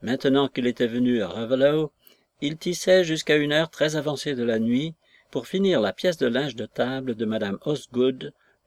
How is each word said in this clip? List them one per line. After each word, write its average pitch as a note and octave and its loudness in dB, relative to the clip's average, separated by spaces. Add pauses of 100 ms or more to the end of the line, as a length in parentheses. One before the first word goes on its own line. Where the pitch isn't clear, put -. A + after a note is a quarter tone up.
maintenant C3+ 2
qu'il B2 -4
était A#2+ 0
venu A#2+ 0
à F#2 -2
Raveloe, C3 0 (500)
il D3+ -4
tissait F#3 2
jusqu'à D#3 0
une D3 0
heure D#3+ 0
très D#3 -2
avancée C#3+ -4
de A#2+ -2
la A#2 2
nuit B2+ 0 (360)
pour B2+ -6
finir F#3 2
la G2 0
pièce F3 -2
de C3+ 0
linge B2 -2
de A2 -8
table B2+ -4
de A2+ -4
madame G#2 -2
Osgood C3 -2 (340)